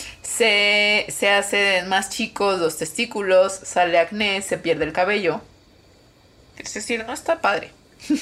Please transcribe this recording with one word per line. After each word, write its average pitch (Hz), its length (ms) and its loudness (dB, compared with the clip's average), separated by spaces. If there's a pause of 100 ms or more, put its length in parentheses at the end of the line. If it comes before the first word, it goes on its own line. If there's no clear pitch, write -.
(220)
se, 208 880 2
se - 200 0
hacen 196 600 2
más 190 200 0
chicos 202 500 -2
los 165 180 -2
testículos, 190 760 2
sale 175 480 0
acné, 196 420 0
se 185 160 -4
pierde 156 280 -2
el 156 80 -8
cabello. 185 480 0 (1160)
Es - 160 -12
decir, 220 320 -6
no 240 80 -10
está 330 280 -4
padre. - 300 -2 (500)